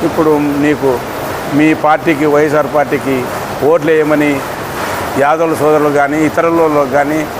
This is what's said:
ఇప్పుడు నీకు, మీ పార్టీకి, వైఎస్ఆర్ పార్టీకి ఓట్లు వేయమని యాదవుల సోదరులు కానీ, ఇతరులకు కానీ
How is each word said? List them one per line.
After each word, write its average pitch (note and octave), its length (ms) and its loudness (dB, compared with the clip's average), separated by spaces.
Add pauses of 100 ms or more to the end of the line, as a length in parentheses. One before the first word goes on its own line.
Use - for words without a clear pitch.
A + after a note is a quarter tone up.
ఇప్పుడు D#3 340 0
నీకు, C#3+ 600 0 (560)
మీ D#3 200 4
పార్టీకి, D#3 520 0
వైఎస్ఆర్ D3 480 2
పార్టీకి C3+ 500 -2 (420)
ఓట్లు D#3 240 2
వేయమని D3+ 500 2 (800)
యాదవుల D#3+ 360 2
సోదరులు D3+ 340 2
కానీ, C#3+ 300 0
ఇతరులకు D#3 720 2
కానీ D3 340 0 (140)